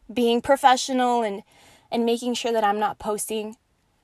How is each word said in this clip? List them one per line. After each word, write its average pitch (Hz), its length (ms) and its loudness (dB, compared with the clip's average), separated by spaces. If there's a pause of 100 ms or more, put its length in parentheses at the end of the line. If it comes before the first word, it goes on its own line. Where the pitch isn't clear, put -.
(120)
being 233 300 2
professional 254 800 2
and, 208 200 -6 (480)
and 240 140 -2
making 240 300 -2
sure 233 180 -4
that 226 100 0
I'm 208 160 2
not 214 200 -2
posting 214 580 -6 (480)